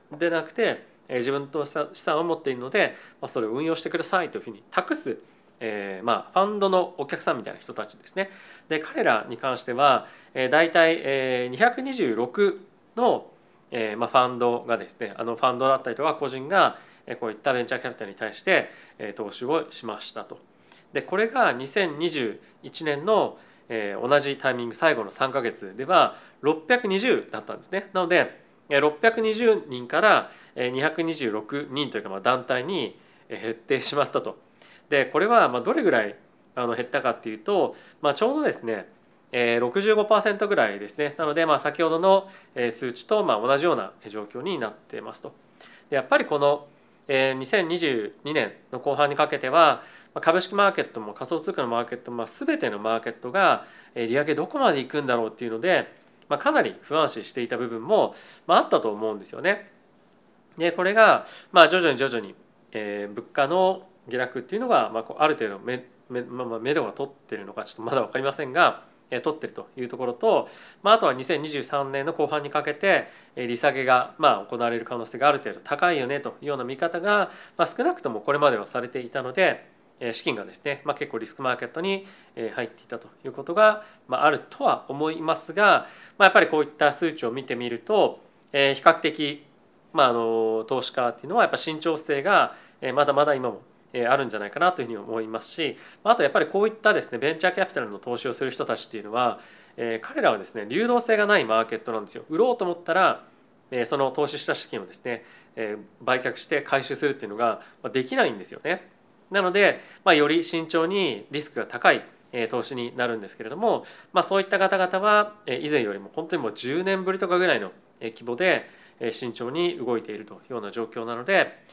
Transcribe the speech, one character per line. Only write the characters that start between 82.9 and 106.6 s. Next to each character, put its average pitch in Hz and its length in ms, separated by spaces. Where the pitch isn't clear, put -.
と - 80
い 135 40
う 123 40
こ 139 120
と 170 100
が、 214 300
ま 127 100
あ、 139 60
あ 156 60
る 139 100
と - 240
は 147 240
思 151 240
い 165 80
ま 160 160
す 160 160
が、 180 340
ま 202 60
あ、 - 0
や 185 60
っ - 20
ぱ 214 80
り 165 80
こ 156 120
う 147 40
い - 20
っ - 20
た 147 240
数 160 200
値 156 140
を 113 40
見 135 140
て 131 100
み 120 140
る 117 100
と、 180 420
え 139 200
ー、 - 20
比 135 80
較 160 160
的、 151 460
ま 151 120
あ、 127 40
あ 120 40
の、 113 540
投 127 160
資 - 100
家 123 180
っ 117 60
て - 80
い - 20
う - 20
の 190 80
は 226 60
や 170 60
っ - 20
ぱ 135 60
慎 156 240
重 160 160
性 147 260
が、 165 340
え 131 100
ー、 123 40
ま 143 100
だ 143 80
ま 143 120
だ 147 100
今 127 160
も、 98 120
え 123 120
ー、 117 60
あ 135 60
る 139 80
ん 117 40
じ 107 80
ゃ 104 40
な 101 60
い 101 40
か - 80
な - 140
と 143 100
い - 20
う - 20
ふ - 20
う 117 40
に 107 60
思 113 220
い 110 80
ま 113 120
す - 100
し、 143 260
ま 220 100
あ、 - 20
あ - 20
と 202 60
や 143 60
っ - 40
ぱ 202 80
り 151 60
こ 196 160
う 220 60
い - 20
っ 220 40
た 214 200
で 143 80
す - 100
ね、 120 60
ベ 147 160
ン 160 40
チ - 80
ャ 180 40
ー 180 40
キ 196 60
ャ 185 60
ピ - 80
タ 143 60
ル 110 100
の 101 80
投 123 180
資 127 120
を 120 40
す 117 120
る 127 60
人 135 140
た 113 120
ち - 100
っ - 40
て 113 60
い 104 40
う - 40
の 104 80
は、 117 280
え 113 200
ー、 110 40
彼 - 220
ら 160 80
は 107 80
で 95 60
す - 100
ね、 104 140
流 190 180
動 240 140
性 226 160
が 208 100
な 208 120
い 135 60
マ 113 160
ー 110 60
ケ 110 100
ッ - 60
ト 120 100
な 110 80
ん 101 60
で - 40
す - 40
よ。 - 160
売 160 80
ろ 240 140
う 233 40
と 202 80
思 175 100
っ - 80
た 165 120
ら、 170 300
え 127 120
ー、 113 40
そ 151 120
の 135 120
投 143 160
資 147 120
し - 80
た 151 80
資 - 140
金 113 120
を 92 60
で - 80
す - 100
ね、 120 200
え 107 200
ー、 - 280
売 127 180
却 120 140
し - 100
て 143 160